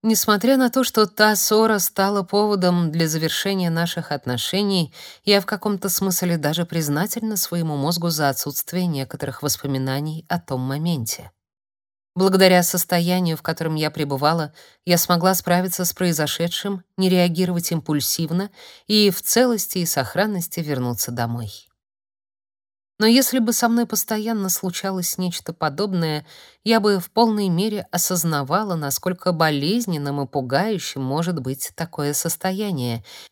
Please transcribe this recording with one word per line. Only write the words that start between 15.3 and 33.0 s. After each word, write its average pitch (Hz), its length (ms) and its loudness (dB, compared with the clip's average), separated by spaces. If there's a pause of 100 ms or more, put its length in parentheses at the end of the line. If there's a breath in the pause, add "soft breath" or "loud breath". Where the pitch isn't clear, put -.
справиться 180 500 0
с 175 100 -2
произошедшим, 175 920 -2 (120)
не 185 140 2
реагировать 175 640 2
импульсивно 165 800 -2 (340 loud breath)
и 208 240 4
в 185 140 -2
целости 233 560 2
и 170 60 0
сохранности 180 720 -2
вернуться 123 520 -2
домой. 117 560 -6 (1300)
Но 214 80 4
если 262 320 4
бы 226 140 2
со 233 160 2
мной 233 160 2
постоянно 214 640 -4
случалось 185 680 -4
нечто 180 340 -4
подобное, 160 720 -2 (380 loud breath)
я 226 160 4
бы 202 200 4
в - 120 -8
полной 214 380 4
мере 202 420 0
осознавала, 170 840 0
насколько 165 560 -2
болезненным 156 880 0
и 135 60 -4
пугающим 147 760 -2
может 156 400 -2
быть 131 340 -6
такое 147 380 -4
состояние, 165 880 -4 (280 loud breath)